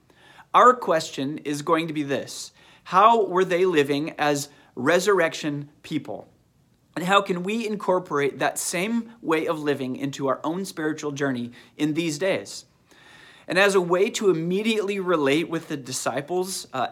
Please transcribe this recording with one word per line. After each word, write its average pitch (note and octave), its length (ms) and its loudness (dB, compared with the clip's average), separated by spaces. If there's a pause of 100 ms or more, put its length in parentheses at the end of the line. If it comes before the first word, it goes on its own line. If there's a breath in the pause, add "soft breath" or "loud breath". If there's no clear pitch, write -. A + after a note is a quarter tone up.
(540 loud breath)
Our A#3+ 220 8
question D#3 640 -2
is D3 240 -6
going E3 240 2
to D#3 60 -6
be D3+ 100 -4
this: C3+ 480 -6 (320 soft breath)
how G#3+ 420 6
were F3+ 200 2
they F3 200 2
living D3 540 2
as D3 300 0 (260 soft breath)
resurrection D#3+ 960 0 (100)
people? - 480 -8 (680)
And D#3+ 60 -6
how G3 180 4
can F3+ 220 -4
we G#3+ 240 -4
incorporate F3+ 720 -2
that D3 180 -2
same A3 540 -4 (100)
way D#3+ 260 0
of E3 120 -4
living C3 380 -2
into C#3 320 -4
our B2+ 160 -2
own F3 180 -4
spiritual D#3 480 -4
journey C3 400 -4 (240 loud breath)
in D3+ 180 -2
these D#3+ 240 -2
days? D3+ 460 -4 (840 loud breath)
And F3 100 0
as G3 160 6
a F#3+ 60 6
way F3+ 300 2
to A3 180 0
immediately G3 720 0
relate D#3+ 480 2
with E3 180 -6
the D#3 80 -6
disciples, C#3+ 960 -6
uh, B2+ 200 -2